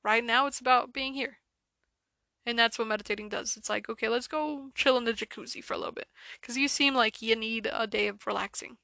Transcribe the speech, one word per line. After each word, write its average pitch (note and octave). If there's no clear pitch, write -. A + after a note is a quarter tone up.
Right A3+
now, A#3+
it's B3+
about B3+
being C4+
here. -
And A#3+
that's A#3
what A3+
meditating G#3+
does. -
It's A3
like, G#3+
"Okay, A3+
let's B3
go D4+
chill C4
in A#3
the A3+
jacuzzi -
for -
a -
little E2+
bit." -
'Cause A#3+
you C#4
seem C#4
like A3
you A3
need A3
a A3+
day G#3
of G3+
relaxing. G3+